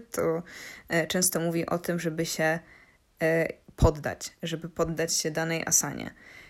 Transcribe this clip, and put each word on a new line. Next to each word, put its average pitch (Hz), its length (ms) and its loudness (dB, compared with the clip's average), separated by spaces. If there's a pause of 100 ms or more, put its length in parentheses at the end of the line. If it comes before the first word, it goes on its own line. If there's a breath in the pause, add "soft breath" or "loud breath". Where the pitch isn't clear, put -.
(100)
to, 165 320 0 (460 loud breath)
e, 165 180 2
często 180 340 0
mówi 165 260 0
o 170 120 0
tym, 170 220 -2
żeby 165 260 -2
się, 160 320 0 (640 loud breath)
e, 165 260 4 (280)
poddać, 151 680 2
żeby 165 260 -6
poddać 165 460 -2
się - 160 0
danej 165 360 -2
asanie. - 480 0 (360 loud breath)